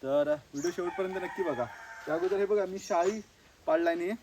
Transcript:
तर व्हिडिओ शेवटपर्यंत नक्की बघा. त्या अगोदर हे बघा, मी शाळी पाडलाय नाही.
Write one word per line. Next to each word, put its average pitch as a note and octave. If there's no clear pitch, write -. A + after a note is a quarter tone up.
तर C#3+
व्हिडिओ D3
शेवटपर्यंत F#3
नक्की F#3
बघा. C3
त्या D#3
अगोदर F#3
हे G3+
बघा, G3+
मी F#3+
शाळी G3
पाडलाय E3+
नाही. F3